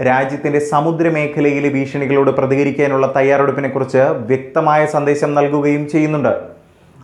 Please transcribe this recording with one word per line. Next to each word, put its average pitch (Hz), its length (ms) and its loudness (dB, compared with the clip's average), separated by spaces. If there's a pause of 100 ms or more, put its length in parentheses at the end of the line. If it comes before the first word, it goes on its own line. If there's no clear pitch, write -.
രാജ്യത്തിൻ്റെ 139 520 0 (100)
സമുദ്രമേഖലയിലെ 151 1080 0
ഭീഷണികളോട് 139 640 0
പ്രതികരിക്കാനുള്ള 135 680 0 (120)
തയ്യാറെടുപ്പിനെക്കുറിച്ച് 135 840 2 (260)
വ്യക്തമായ 151 520 0 (120)
സന്ദേശം 147 440 0
നൽകുകയും 147 540 0
ചെയ്യുന്നുണ്ട്. 151 400 0 (720)